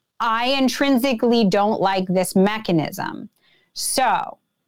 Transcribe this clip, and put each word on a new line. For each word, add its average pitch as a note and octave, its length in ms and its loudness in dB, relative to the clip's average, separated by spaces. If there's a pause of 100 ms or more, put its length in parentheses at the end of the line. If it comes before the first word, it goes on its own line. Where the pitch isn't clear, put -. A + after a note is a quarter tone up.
(200)
I A#3 300 -2
intrinsically B3+ 960 2
don't G3+ 360 2
like F#3+ 260 0
this F#3 280 0
mechanism. G3 960 -2 (440)
So - 640 -2 (300)